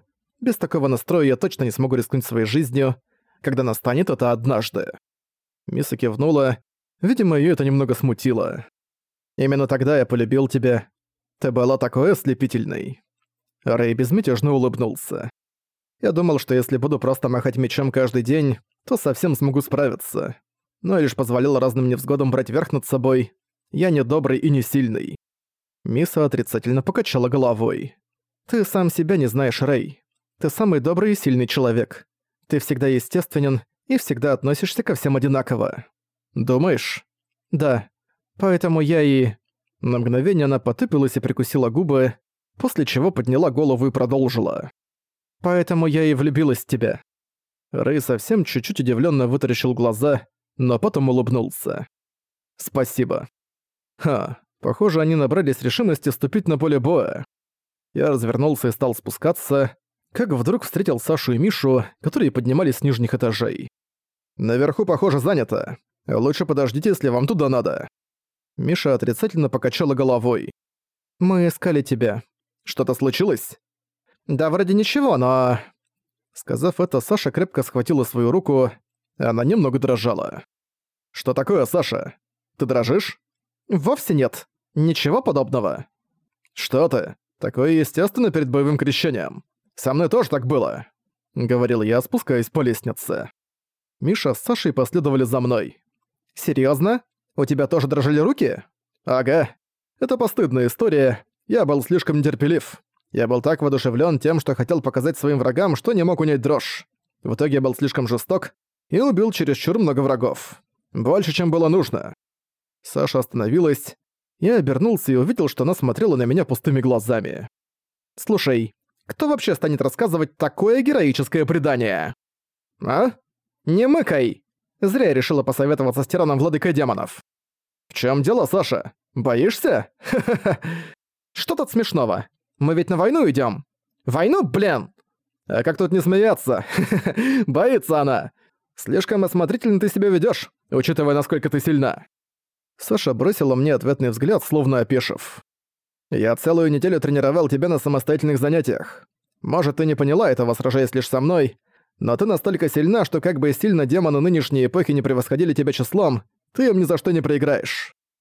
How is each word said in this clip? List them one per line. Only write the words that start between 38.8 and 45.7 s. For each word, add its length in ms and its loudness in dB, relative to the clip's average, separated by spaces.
я 200 2
и". 340 2
На 180 0
мгновение 460 2
она 140 2
потупилась 560 0
и 60 -4
прикусила 480 0
губы, 460 0
после 280 -2
чего 260 0
подняла 380 0
голову 380 0
и 40 -2
продолжила. 800 -2
"Поэтому 460 2